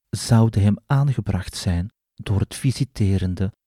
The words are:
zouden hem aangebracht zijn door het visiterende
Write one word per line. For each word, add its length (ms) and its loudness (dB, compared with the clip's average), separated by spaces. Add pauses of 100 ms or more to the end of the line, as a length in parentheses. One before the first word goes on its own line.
zouden 520 2
hem 140 4 (100)
aangebracht 680 -2
zijn 360 -2 (220)
door 260 -2
het 160 -4
visiterende 1000 -2 (140)